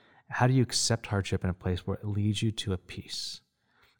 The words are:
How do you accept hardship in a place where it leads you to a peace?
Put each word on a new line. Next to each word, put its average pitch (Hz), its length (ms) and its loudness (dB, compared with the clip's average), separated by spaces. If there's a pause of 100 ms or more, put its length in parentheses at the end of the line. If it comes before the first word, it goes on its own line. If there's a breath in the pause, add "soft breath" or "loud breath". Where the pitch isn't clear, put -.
(300 soft breath)
How - 160 2
do 127 80 6
you 131 80 6
accept - 460 0
hardship 95 360 0
in 92 60 2
a 87 40 0
place 90 340 -4
where 98 100 -2
it 107 100 -8
leads 104 340 0
you 113 100 2
to 98 220 -2
a 90 40 -2
peace? - 600 -10 (600 soft breath)